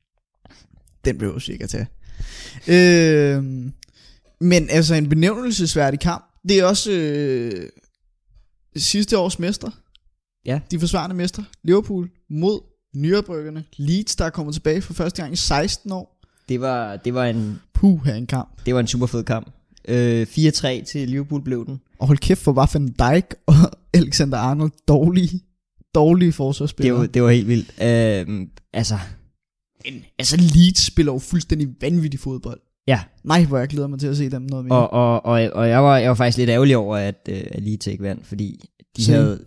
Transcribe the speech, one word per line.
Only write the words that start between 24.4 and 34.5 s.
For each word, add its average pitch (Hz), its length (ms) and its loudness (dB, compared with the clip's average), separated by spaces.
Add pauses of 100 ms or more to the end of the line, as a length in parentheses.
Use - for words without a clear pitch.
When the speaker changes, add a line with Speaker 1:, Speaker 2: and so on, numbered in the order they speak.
Speaker 1:
dårlige, 170 540 2 (540)
dårlige 165 360 4
forsvarsspillere. 135 640 -2
Speaker 2:
Det 123 60 0
var, - 60 0
det 123 160 2
var 120 60 4
helt 120 180 4
vildt. 117 340 -2 (480)
Øhm, 98 200 -8 (240)
altså. 107 240 -4 (880)
Speaker 1:
En, 135 180 -14 (160)
altså, 156 180 0
Leeds 175 480 6
spiller 147 280 0
jo 131 60 -4
fuldstændig 156 480 -2 (140)
vanvittig 151 380 -2
fodbold. 127 400 -10 (280)
Speaker 2:
Ja. 131 140 2 (220)
Speaker 1:
Nej, 170 220 4
hvor 135 120 0
jeg 127 100 -2
glæder 143 200 -6
mig 139 120 -10
til 143 80 -4
at 139 100 -2
se 143 120 -2
dem 131 120 -8
noget 131 240 -8